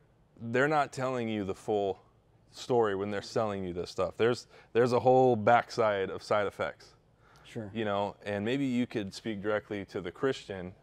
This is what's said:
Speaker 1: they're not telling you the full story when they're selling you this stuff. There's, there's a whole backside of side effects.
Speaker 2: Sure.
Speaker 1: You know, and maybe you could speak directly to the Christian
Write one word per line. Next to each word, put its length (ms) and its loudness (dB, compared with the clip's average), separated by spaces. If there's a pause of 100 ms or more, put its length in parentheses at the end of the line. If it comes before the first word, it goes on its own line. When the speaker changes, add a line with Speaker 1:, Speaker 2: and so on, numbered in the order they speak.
(420)
Speaker 1:
they're 260 2
not 240 2
telling 380 -4
you 160 -2
the 100 -4
full 440 -2 (520)
story 440 2
when 140 -2
they're 120 -4
selling 420 -2
you 100 -6
this 160 -6
stuff. 280 -4
There's, 300 0 (260)
there's 180 4
a 80 4
whole 360 6
backside 760 2
of 120 -8
side 260 0
effects. 420 -6 (560)
Speaker 2:
Sure. 280 -12
Speaker 1:
You 120 -2
know, 300 -2 (100)
and 180 -4
maybe 220 -2
you 220 0
could 260 -6
speak 280 -6
directly 440 -4
to 160 -8
the 100 -8
Christian 720 -4